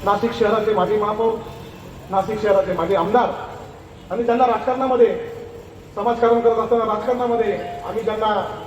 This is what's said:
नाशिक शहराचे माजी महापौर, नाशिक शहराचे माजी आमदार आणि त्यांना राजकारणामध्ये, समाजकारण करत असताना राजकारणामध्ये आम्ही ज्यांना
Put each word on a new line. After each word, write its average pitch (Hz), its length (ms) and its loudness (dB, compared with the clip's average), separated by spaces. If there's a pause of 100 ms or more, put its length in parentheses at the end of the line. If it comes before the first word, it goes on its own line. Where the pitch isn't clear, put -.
नाशिक 202 280 2
शहराचे 214 420 2
माजी 196 220 2
महापौर, 214 380 0 (760)
नाशिक 196 320 0
शहराचे 196 300 4
माजी 170 220 0
आमदार 190 340 4 (840)
आणि 233 160 -2
त्यांना 240 200 4
राजकारणामध्ये, 247 920 2 (540)
समाजकारण 233 460 2
करत 233 180 4
असताना 226 260 2
राजकारणामध्ये 226 720 0 (280)
आम्ही 202 160 -4
ज्यांना 208 640 -2